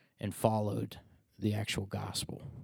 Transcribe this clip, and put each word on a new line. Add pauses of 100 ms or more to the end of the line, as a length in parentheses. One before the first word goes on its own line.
(200)
and
followed (420)
the
actual
gospel, (220)